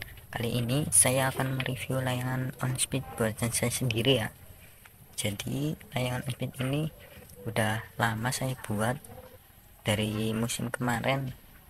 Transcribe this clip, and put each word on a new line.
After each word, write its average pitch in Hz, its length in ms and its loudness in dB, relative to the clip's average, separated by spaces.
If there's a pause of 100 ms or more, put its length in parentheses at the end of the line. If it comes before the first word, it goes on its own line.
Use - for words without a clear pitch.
(340)
Kali 117 160 0
ini 120 400 2
saya 131 400 6
akan 131 320 0
mereview 131 400 -2
layangan 127 640 -2
on 131 160 2
speed 135 320 -2
buatan 113 400 0
saya - 160 2
sendiri, 117 560 2
ya. - 80 -6 (800)
Jadi, 131 640 -2 (160)
layangan 123 320 -2
on 127 80 -4
speed 123 180 -6 (140)
ini 139 160 0 (640)
udah 110 400 0 (160)
lama 110 320 2
saya 131 320 -2
buat, 110 320 0 (880)
dari 107 480 2
musim 120 400 -2
kemarin 123 640 0 (320)